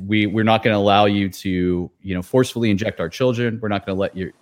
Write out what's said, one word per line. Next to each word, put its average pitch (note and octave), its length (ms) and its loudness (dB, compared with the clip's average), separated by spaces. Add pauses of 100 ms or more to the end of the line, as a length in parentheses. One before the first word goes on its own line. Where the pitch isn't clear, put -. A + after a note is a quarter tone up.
we, G#2+ 200 2
we're G#2+ 180 0
not A2 180 4
gonna A2 140 2
allow G2+ 260 4
you G2+ 260 2
to, F2+ 640 -2 (100)
you F#2+ 140 -6
know, F2+ 60 -4
forcefully A#2 500 0
inject G2 300 -2
our E2+ 80 -4
children. A#2+ 520 -2
We're A2 60 -6
not G2+ 180 -4
gonna F#2+ 140 -4
let G2 160 -4
you, F#2 160 -8 (100)